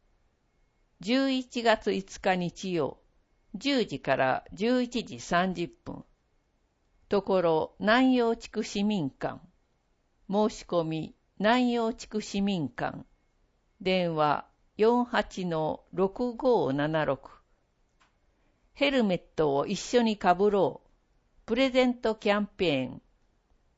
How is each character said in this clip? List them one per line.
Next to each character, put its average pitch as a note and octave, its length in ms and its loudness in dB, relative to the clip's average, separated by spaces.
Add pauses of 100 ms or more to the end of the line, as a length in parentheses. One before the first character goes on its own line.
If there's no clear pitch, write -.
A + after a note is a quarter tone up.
(1000)
う。 - 40 -18
十 C4 260 2
一 B3+ 320 -4
月 G#3+ 320 2
五 - 260 -8
日 F#3+ 160 0
日 F3+ 380 -6
曜、 D#3 240 -2 (560)
十 B3 320 0
時 C#3+ 140 -8
か C3+ 160 0
ら C3 280 0 (100)
十 A#3+ 280 0
一 A#3+ 240 -6
時 D#3 140 -14
三 F3+ 340 0
十 E3+ 140 -6
分。 - 360 -16 (1080)
と G3+ 120 2
こ F#3+ 200 2
ろ、 E3 380 2
南 B3+ 360 4
陽 A#3 200 2
地 - 140 -12
区 G#3+ 140 -4
市 G3+ 200 -4
民 G3+ 260 0
館。 - 300 -8 (920)
申 G#3 200 2
し - 160 -16
込 F3 180 0
み、 D#3+ 320 -6 (220)
南 A#3+ 360 2
陽 A#3 200 -2
地 - 140 -18
区 G#3+ 140 -6
市 G3+ 200 -6
民 F#3+ 280 -2
館。 D3 360 -8 (760)
電 F3+ 360 0
話、 D3+ 320 0 (300)
四 A#3+ 280 4
八 G#3 400 -4
の D#3+ 380 -4 (100)
六 G3 400 -2
五 G#3 400 2
七 D3+ 320 0
六。 - 380 -6 (1300)
ヘ C#4+ 160 0
ル C4 140 2
メ F#3 120 2
ッ - 60 -4 (140)
ト D3 200 2
を C#3+ 120 0
一 G3 120 -4
緒 - 220 0
に A3 160 0
か F3+ 160 4
ぶ G3 160 2
ろ F#3+ 340 0
う。 - 40 -20 (580)
プ A3 100 -4
レ C4 140 2
ゼ B3+ 160 4
ン B3 80 2
ト A3 220 -2
キ - 140 -2
ャ G#3 100 2
ン G#3 80 -2
ペ - 180 -4
ー C3+ 240 0
ン。 - 120 -14 (760)